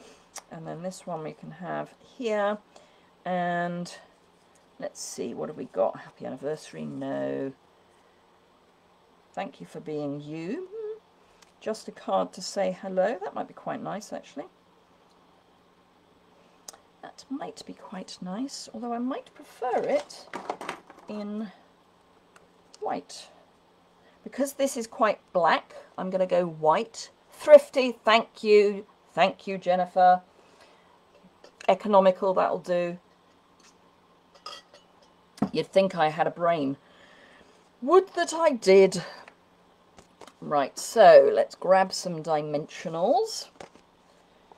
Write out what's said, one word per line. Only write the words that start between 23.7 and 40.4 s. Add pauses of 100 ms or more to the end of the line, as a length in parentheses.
Because
this
is
quite (140)
black, (240)
I'm
gonna
go
white. (220)
Thrifty, (140)
thank
you. (260)
Thank
you,
Jennifer. (1500)
Economical,
that'll
do. (2500)
You'd
think
I
had
a
brain. (1080)
Would
that
I
did. (1400)